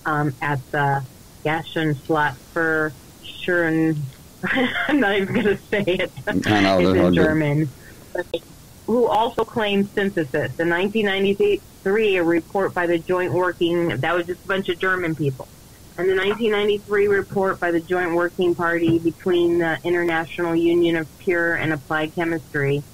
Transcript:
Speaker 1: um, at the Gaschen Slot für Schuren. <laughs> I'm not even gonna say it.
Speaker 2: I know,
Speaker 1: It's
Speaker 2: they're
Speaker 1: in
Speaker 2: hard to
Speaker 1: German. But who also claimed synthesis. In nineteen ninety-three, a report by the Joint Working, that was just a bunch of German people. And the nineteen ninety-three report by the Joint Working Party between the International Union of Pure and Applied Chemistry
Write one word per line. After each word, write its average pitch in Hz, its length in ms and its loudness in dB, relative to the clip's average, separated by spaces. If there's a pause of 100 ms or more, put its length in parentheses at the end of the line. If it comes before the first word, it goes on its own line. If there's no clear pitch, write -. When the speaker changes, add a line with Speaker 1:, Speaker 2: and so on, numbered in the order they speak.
Speaker 1:
um, 147 380 -2
at 147 180 -2 (100)
the 139 320 0 (420)
Gaschen 156 600 -2
Slot 147 320 0 (180)
für 156 380 0 (320)
Schuren. 160 720 0 (260)
<laughs> - 200 -18 (460)
I'm 294 120 2
not 208 160 2
even 190 180 -2
gonna 208 220 2 (140)
say 202 120 0
it. 180 300 -2 (160)
Speaker 2:
I 104 320 2
know, 95 180 4
Speaker 1:
It's 90 80 4
Speaker 2:
they're 95 80 4
Speaker 1:
in 90 60 4
Speaker 2:
hard 87 140 4
to 85 100 6
Speaker 1:
German. 151 440 2 (440)
But 175 140 -6 (600)
who 233 200 2
also 220 380 0
claimed 202 460 0
synthesis. 156 680 -2
In 165 100 0
nineteen 202 380 0
ninety-three, 196 1080 0
a 180 60 2
report 170 520 0
by 175 120 0
the 170 120 0
Joint 180 340 -2
Working, 175 560 0 (100)
that 160 160 0
was 175 120 -2
just 180 180 -10
a 180 40 -16
bunch 190 200 -2
of 175 100 -4
German 185 360 -2
people. 139 340 -4 (500)
And 185 100 0
the 190 60 2
nineteen 208 380 0
ninety-three 208 560 0
report 190 500 0
by 175 120 0
the 170 100 2
Joint 175 340 -2
Working 175 400 0
Party 170 440 0
between 170 600 0
the 160 240 0
International 170 720 -2
Union 170 420 2
of 160 120 -4 (100)
Pure 170 360 0
and 156 180 -2
Applied 156 420 -4
Chemistry 147 680 -2 (120)